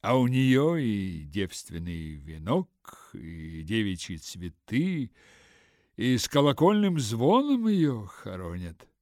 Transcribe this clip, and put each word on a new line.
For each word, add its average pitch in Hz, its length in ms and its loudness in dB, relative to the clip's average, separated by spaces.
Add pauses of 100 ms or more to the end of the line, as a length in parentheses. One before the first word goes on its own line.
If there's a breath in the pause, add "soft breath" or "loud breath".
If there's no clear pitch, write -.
А 123 180 2
у 123 80 4
нее 131 480 4
и 98 480 -2
девственный 85 880 -6
венок, 80 1000 -6
и 80 480 -12
девичьи 95 540 -2
цветы, 120 960 -4 (840 soft breath)
и 127 200 2
с - 140 0
колокольным 165 720 4
звоном 220 680 2
ее 147 380 2
хоронят. 90 800 -10 (140)